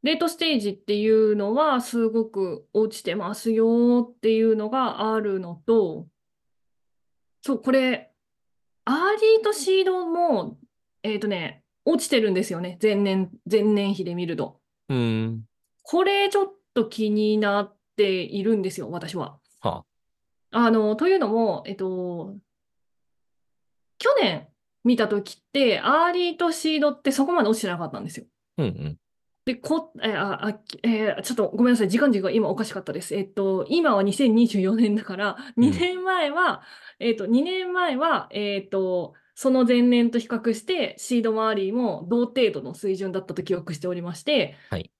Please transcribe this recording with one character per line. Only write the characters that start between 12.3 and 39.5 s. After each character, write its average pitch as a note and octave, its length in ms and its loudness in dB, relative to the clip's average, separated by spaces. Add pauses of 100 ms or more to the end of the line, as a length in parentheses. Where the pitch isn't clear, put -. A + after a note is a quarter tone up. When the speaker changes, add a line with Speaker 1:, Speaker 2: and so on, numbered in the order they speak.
Speaker 1:
ん F#3 40 0
で F#3 100 0
す - 80 -6
よ E3+ 80 -6
ね。 F3+ 200 -10
前 G#3+ 160 2
年、 F#3+ 340 0 (200)
前 G#3 120 2
年 G3+ 320 2
比 F#3 100 -6
で F3 100 -6
見 F3 120 -4
る E3 100 -6
と。 - 240 -8 (280)
Speaker 2:
う C#3 60 -2
ん。 A2+ 500 -2 (380)
Speaker 1:
こ F4+ 220 0
れ G4+ 260 2
ち G4+ 60 -2
ょ G4 80 2
っ G4 80 -10 (200)
と A3+ 140 0
気 A3 240 -2
に G#3+ 260 2
な G#3 260 2
っ G3+ 140 -10 (200)
て G3+ 140 2
い F#3 320 -4
る A3 140 2
ん G3 60 -2
で F#3 80 -4
す - 100 -12
よ、 A#2+ 100 -10
私 E3+ 260 -10
は。 - 220 -10 (220)
Speaker 2:
は - 240 -6 (680)
あ。 A#3 160 2
Speaker 1:
あ A3+ 40 6
の、 G#3+ 260 2
と D#4+ 120 0
い F#4+ 60 4
う F#4+ 40 2
の B3 100 0
も、 G#3+ 380 0
え G3+ 60 -10
っ G3 40 -10
と、 F#3 600 -6 (1600)
去 C5+ 160 4
年 G3+ 340 0 (340)
見 A#3+ 140 4
た A3 120 0
時 G3+ 300 -6
っ - 40 -20 (100)
て、 B3+ 280 2
ア D4+ 240 2
ー F4 80 2
リ F4+ 200 0
ー E4+ 60 -12
と E4+ 140 2
シ D#4 260 -2
ー - 20 0
ド D4 100 2
っ C#4+ 120 -12
て C4+ 100 0
そ C4+ 140 0
こ E4+ 60 -2
ま E4 100 2
で G#3 80 2
落 A3 80 0
ち - 40 -6
て G#3 60 -4
な F3 80 -4
か E3+ 80 -6
っ D3+ 80 -10
た G2+ 80 -10
ん G2 40 -12
で - 60 -10
す - 100 -16
よ。 - 60 -20 (300)
Speaker 2:
う D#3+ 60 -2
ん B2+ 40 0
う - 20 0
ん。 D2+ 300 -8 (460)
Speaker 1:
で、 B3+ 120 -2
こ-、 D#4+ 360 -4 (100)
え、 A3 100 -2
あ、 G3 340 -4
あ、 G#3+ 140 -6 (220)
え G#3+ 360 0
ー、 - 40 -12
ち - 100 -6
ょ - 20 -4
っ - 20 -4
と G#3+ 120 0
ご - 160 2
め B3 60 6
ん B3 40 6
な - 20 2
さ A#3 80 2
い。 F#3 40 0
時 G#3 100 2
間 C#4 140 4
軸 G3 100 0
が F#3 80 0
今 G#3 180 2
お C#3+ 60 0
か G#3+ 100 -4
し - 80 -10
か - 80 -8
っ - 40 -18
た - 80 -10
で E3 80 -6
す。 - 140 -10
え G3 80 -4
っ G3 60 -8
と、 F#3+ 400 -2
今 D4+ 280 2
は G3 60 2
二 G3+ 100 0
千 A#3 220 4
二 A#3 120 6
十 G#3 140 0
四 F#3+ 160 2
年 G#3+ 180 4
だ G#3+ 80 -2
か F#3 140 -12
ら、 G3+ 200 -4 (200)
Speaker 2:
う A#3 40 0
ん。 A#3+ 40 6
Speaker 1:
二 D4 60 6
年 F4+ 340 -2
前 F4+ 260 0
は、 D#4+ 320 -2 (360)
え A#3 140 0
っ A3 40 0
と、 G3+ 100 -6
二 A#3+ 160 4
年 F#4 300 -4
前 F4 240 0
は、 C#4+ 340 -2
え G3+ 360 -4
っ - 20 -20
と、 F#3 460 -2 (200)
そ C4+ 160 -2